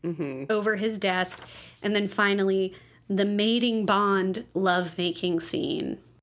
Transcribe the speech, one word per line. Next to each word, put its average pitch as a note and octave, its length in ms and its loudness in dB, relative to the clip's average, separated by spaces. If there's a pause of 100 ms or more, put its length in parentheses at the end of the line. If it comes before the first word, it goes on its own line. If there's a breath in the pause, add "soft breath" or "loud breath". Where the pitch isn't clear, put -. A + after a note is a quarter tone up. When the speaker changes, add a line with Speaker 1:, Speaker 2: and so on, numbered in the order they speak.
Speaker 1:
Mm-hmm. D3 460 -4
Speaker 2:
over G#3+ 260 0
his G#3+ 220 -2
desk, F#3 460 -2 (380 loud breath)
and G#3 140 0
then G#3 120 2
finally G3 680 2 (340 loud breath)
the G3 160 2
mating A3 640 2
bond G3 580 2 (100)
lovemaking F3+ 840 0
scene. C#3+ 580 -4 (240)